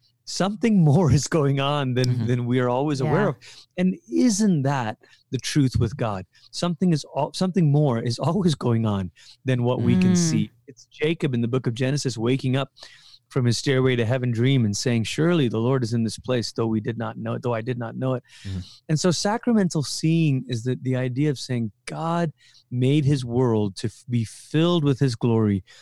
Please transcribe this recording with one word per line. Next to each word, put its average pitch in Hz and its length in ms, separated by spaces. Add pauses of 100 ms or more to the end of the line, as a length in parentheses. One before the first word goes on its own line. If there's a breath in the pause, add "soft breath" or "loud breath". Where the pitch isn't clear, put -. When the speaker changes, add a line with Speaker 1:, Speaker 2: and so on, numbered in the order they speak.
(260)
Speaker 1:
something 202 580
<laughs> - 0
more 151 280
is 143 160
going 143 340
on 139 320
than, 127 160
Speaker 2:
Mm-hmm. 120 180
Speaker 1:
than 123 180
we 123 140
are 123 100
always 135 300
aware 151 240
Speaker 3:
Yeah. 196 60
Speaker 1:
of. 135 60 (420 loud breath)
And 185 180 (180)
isn't 208 500
that 127 340 (340 soft breath)
the 127 80
truth 135 400
with 117 180
God? 104 280 (260 soft breath)
Something 175 420
is 143 120 (120)
al-, 147 160
something 180 380
more 143 280
is 120 200
<laughs> - 100
always 170 260
going 113 300
on 98 260 (340 loud breath)
than 127 180
what 123 180
we 120 160
can 185 160
Speaker 3:
Mm. 180 40
Speaker 1:
see. 160 340 (160)
It's - 180
Jacob 156 480
in 120 80
the 117 80
book 123 180
of 120 60
Genesis 131 440
waking 127 380
up 139 160 (580 loud breath)
from 131 160
his 117 120
stairway 131 380
to 117 100
heaven 123 240
dream 120 360
and 101 100
saying, 117 300
"Surely 160 420
the 107 100
Lord 127 280
is 110 80
in 117 100
this 110 160
place, 123 320
though 113 160
we 110 140
did 117 160
not 113 200
know 113 180
it, 117 60
though 120 120
I 113 80
did 120 160
not 117 180
know 127 200
it." 120 80 (220 loud breath)
Speaker 2:
Mm-hmm. 95 140 (300 loud breath)
Speaker 1:
And 156 100
so 185 100
sacramental 202 720
seeing 160 680
is 117 160
the, 127 160
the 127 160
idea 127 320
of 135 100
saying 117 320 (140)
God 165 480 (360 soft breath)
made 131 360
his 139 180
world 117 540
to - 100
f-, - 220
be 117 160
filled 165 580
with 139 160
his 131 160
glory. 110 480 (180 loud breath)